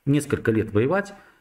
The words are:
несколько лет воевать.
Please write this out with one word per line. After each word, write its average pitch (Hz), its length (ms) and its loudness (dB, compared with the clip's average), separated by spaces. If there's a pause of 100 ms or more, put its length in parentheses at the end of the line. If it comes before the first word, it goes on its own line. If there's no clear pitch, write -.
несколько 139 460 0
лет 107 200 0
воевать. 147 420 0 (260)